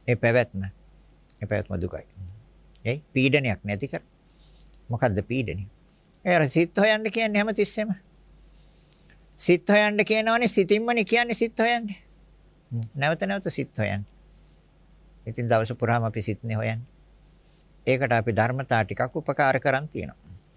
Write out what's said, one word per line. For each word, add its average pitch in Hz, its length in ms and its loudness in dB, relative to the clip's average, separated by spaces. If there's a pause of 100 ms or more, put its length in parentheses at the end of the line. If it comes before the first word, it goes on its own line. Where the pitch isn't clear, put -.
ඒ 123 80 4
පැවැත්ම. 117 480 0
ඒ - 840 -14
පැවැත්ම 98 300 -4
දුකයි. 85 280 -8 (800)
ඒ 131 240 -4
පීඩනයක් 131 540 0
නැති 104 240 -6
කර. - 140 -10 (840)
මොකද්ද 113 380 0
පීඩනය? 101 440 -6 (520)
ඒ 180 160 2
අර 151 140 4
සිත් 170 280 2
හොයන්න 214 340 2
කියන්නේ 208 320 0
හැමතිස්සෙම. 214 500 -2 (1500)
සිත් 175 300 2
හොයන්න 208 360 4
කියනවනේ, 226 440 2
සිතින්මනේ 214 560 2
කියන්නේ 240 300 0
සිත් 226 240 -2
හොයන්නේ. 233 420 -2 (720)
හ්ම්. 117 100 -4 (100)
නැවත 147 300 -2
නැවත 196 280 -4
සිත් - 280 -6
හොයන්නේ. 101 280 -4 (1200)
ඉතින් 117 220 -4
දවස 113 240 4
පුරාම 117 300 0
අපි 110 180 -4
සිත්නේ 110 340 -4
හොයන්නේ. 113 320 -4 (960)
ඒකට 127 280 2
අපි 113 240 2
ධර්මතා 120 480 2
ටිකක් 123 320 -4
උපකාර 139 440 0
කරන් 139 280 0
තියෙනවා. - 440 -10 (260)